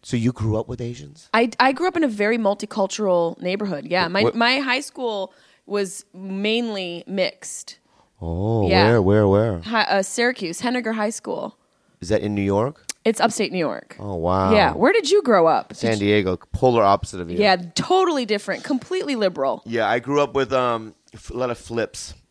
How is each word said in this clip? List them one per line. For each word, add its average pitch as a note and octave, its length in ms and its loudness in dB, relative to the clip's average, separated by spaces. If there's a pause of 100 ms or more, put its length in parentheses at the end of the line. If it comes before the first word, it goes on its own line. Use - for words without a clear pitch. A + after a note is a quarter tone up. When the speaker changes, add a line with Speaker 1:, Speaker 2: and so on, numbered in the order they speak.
Speaker 1:
So - 160 -4
you A#2 140 2
grew A2 260 -2
up A2+ 100 -4
with B2 140 -10
Asians? B2+ 520 -14
Speaker 2:
I, A3+ 260 2
I C4 140 4
grew D#4+ 140 -2
up F#4 80 -4
in E4 80 0
a C#4+ 40 2
very G#3+ 320 0
multicultural G3 1000 0
neighborhood. F#3 460 -4
Yeah, F3 220 0
my, G3 160 0
Speaker 1:
What A3+ 120 2
Speaker 2:
my A#3+ 240 2
high C4+ 220 -2
school A3 500 -6 (360)
was G3+ 460 -4
mainly G3 960 -4
mixed. - 680 -6 (440)
Speaker 1:
Oh, G2 460 0
Speaker 2:
Yeah. G#2+ 320 6
Speaker 1:
where, - 20 4
where, G2+ 260 6
where? G2+ 340 2
Speaker 2:
Hi, G#3+ 220 -2
uh, G3 180 0
Syracuse, A#3 600 -4
Henniger A#3+ 340 -2
High G#3+ 160 -2
School. - 460 -8 (440)
Speaker 1:
Is F2 80 -12
that G#2 120 2
in G#2 140 -2
New G2+ 60 0
York? G2+ 420 0 (200)
Speaker 2:
It's A3+ 160 0
upstate A3+ 320 0
New F#3 80 -4
York. A2+ 400 -6
Speaker 1:
Oh, G2+ 160 -6
wow. F#2 360 2
Speaker 2:
Yeah. F#3 220 6
Where A#3+ 200 4
did F#4+ 180 0
you G4+ 100 4
grow G#3 260 4
up? D3 220 0
Did - 80 -16
Speaker 1:
San A2+ 160 0
Speaker 2:
you G#2+ 140 -2
Speaker 1:
Diego, F#2+ 300 2 (140)
polar A#2+ 320 4
opposite G2 380 2
of E2+ 80 -8
you. F2 80 -6
Speaker 2:
Yeah, G3 180 4 (200)
totally F4 500 0
different. G3+ 380 -4
Completely C#4+ 520 -4
liberal. E3 500 -2
Speaker 1:
Yeah, A2+ 220 -2
I A#2 120 2
grew C#3 220 0
up C#3 120 -2
with, C3+ 200 0
um, A#2 420 -2 (180)
f-, - 160 -20
a - 40 -12
lot B2 180 -4
of A#2 60 -6
flips. - 580 -8 (160)